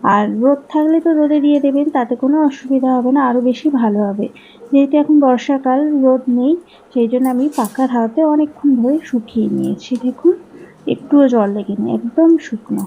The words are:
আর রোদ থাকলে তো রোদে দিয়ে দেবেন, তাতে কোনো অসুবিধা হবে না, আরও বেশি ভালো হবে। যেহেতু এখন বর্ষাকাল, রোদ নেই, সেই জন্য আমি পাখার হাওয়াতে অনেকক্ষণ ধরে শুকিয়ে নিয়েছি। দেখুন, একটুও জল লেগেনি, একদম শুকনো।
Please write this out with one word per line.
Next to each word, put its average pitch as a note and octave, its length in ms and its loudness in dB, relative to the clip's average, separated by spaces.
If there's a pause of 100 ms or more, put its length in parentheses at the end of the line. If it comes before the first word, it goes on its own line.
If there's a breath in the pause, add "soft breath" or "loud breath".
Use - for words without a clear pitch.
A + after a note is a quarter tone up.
(140)
আর G#3 100 2 (200)
রোদ C#4 160 2 (140)
থাকলে D#4 320 2
তো E4+ 40 0 (100)
রোদে D4+ 260 2
দিয়ে D4 200 2
দেবেন, C#4 300 0
তাতে B3 180 -2 (100)
কোনো C#4 140 2 (120)
অসুবিধা C4 460 -2
হবে B3 200 0
না, C#4+ 140 2
আরও A#3+ 100 0 (100)
বেশি B3 180 -2 (140)
ভালো G#3 260 0
হবে। G3+ 200 -6 (440 loud breath)
যেহেতু C#4 300 2
এখন D4+ 140 2 (100)
বর্ষাকাল, C4 540 0 (260)
রোদ C4 180 2 (140)
নেই, C4 160 2 (380 soft breath)
সেই A#3 200 0
জন্য B3 140 0 (100)
আমি B3+ 100 0 (140)
পাখার C4 360 -2
হাওয়াতে A3+ 240 -2 (140)
অনেকক্ষণ D4+ 360 0 (100)
ধরে B3+ 180 0 (120)
শুকিয়ে A3+ 380 -2 (100)
নিয়েছি। - 340 -6 (140)
দেখুন, E4 280 0 (600 loud breath)
একটুও - 300 2 (100)
জল G#3 220 2
লেগেনি, G3+ 300 -6 (120)
একদম A#3+ 320 0 (160)
শুকনো। G#3+ 420 -8